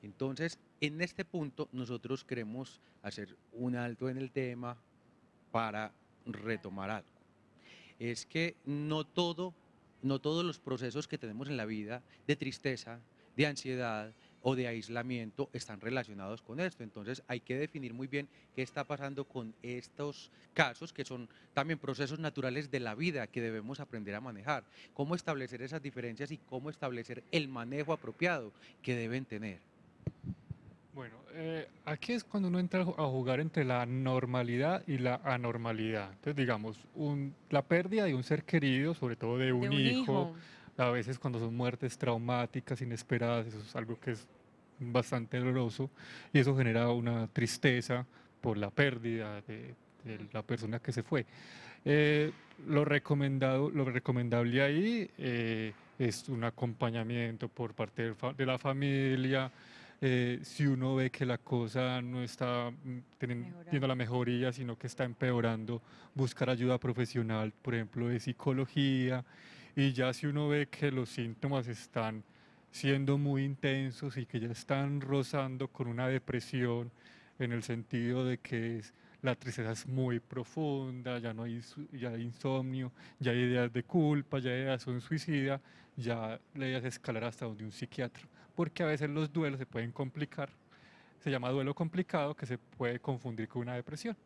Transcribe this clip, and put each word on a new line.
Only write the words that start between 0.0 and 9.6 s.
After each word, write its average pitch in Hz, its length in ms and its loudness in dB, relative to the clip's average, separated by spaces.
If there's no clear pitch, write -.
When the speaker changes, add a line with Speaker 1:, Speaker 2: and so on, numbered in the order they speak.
Speaker 1:
Entonces, 135 560 -4
en 151 180 0
este 180 240 -4
punto, 151 480 -4
nosotros 123 520 -4
queremos 120 580 -8
hacer 101 320 -8
un 123 220 -2
alto 120 360 -2
en 127 80 -4
el 135 120 -4
tema 123 460 -4
para 110 420 0
retomar 101 640 -4
algo. 107 180 -4
Es 117 280 -4
que 165 280 -2
no 147 380 -2
todo, 175 500 -2